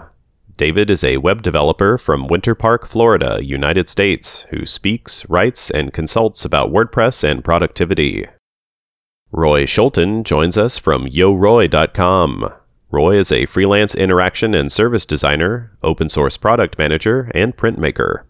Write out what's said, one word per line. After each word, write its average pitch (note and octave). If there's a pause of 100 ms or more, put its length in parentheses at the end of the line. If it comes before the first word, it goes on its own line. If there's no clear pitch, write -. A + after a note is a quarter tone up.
(560)
David F2
is F#2
a C2
web F#2
developer D#2+
from C2+
Winter F#2
Park, A2+
Florida, E2+
United C#2+
States, -
who -
speaks, -
writes, F#2+
and C#2+
consults A2
about C#2+
WordPress A2+
and C2+
productivity. E2 (1040)
Roy D2+
Schulten G#2+
joins E2
us G#2+
from C2+
Yo F2
Roy G2+
dot D#2+
com. E2+ (440)
Roy D#2+
is F#2+
a C2
freelance G2+
interaction F#2
and C#2+
service A2+
designer, E2
open D#2+
source C#2+
product G#2+
manager, G#2+
and A2
printmaker. -